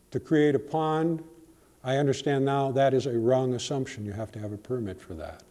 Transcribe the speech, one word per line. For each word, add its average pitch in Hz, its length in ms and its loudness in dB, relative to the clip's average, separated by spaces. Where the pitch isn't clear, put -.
to 127 80 -4
create 147 360 4
a - 40 2
pond, 160 640 0
I 131 140 0
understand 139 460 0
now 139 280 0
that 135 240 4
is 113 100 2
a 120 100 -2
wrong 127 380 2
assumption. 127 500 -6
You 101 80 -8
have 104 200 -10
to 110 80 -14
have 104 120 -8
a 104 60 -10
permit 104 420 -6
for - 140 -16
that. 80 380 -14